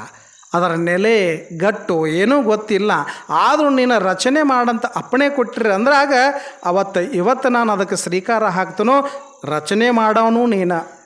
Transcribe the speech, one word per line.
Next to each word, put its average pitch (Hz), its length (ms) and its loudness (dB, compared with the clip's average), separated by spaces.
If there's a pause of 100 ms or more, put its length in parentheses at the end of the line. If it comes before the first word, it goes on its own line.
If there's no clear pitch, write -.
(540)
ಅದರ 175 200 0
ನೆಲೆ 175 720 0 (100)
ಗಟ್ಟು 185 480 0
ಏನೂ 208 360 2
ಗೊತ್ತಿಲ್ಲ, 214 480 0 (380)
ಆದರೂ 254 400 2
ನೀನು 247 300 2
ರಚನೆ 196 440 0
ಮಾಡಂತ 247 440 0
ಅಪ್ಪಣೆ 269 440 -2
ಕೊಟ್ಟಿರಿ 233 380 -2
ಅಂದ್ರೆ 233 280 2
ಆಗ 285 180 2 (500)
ಅವತ್ತು 190 360 0
ಇವತ್ತು 220 480 0
ನಾನು 240 240 2
ಅದಕ್ಕೆ 196 240 -2
ಶ್ರೀಕಾರ 190 480 -2
ಹಾಕ್ತನೋ. 208 640 0 (360)
ರಚನೆ 151 460 0
ಮಾಡೋನು 226 560 2
ನೀನ 190 260 0 (340)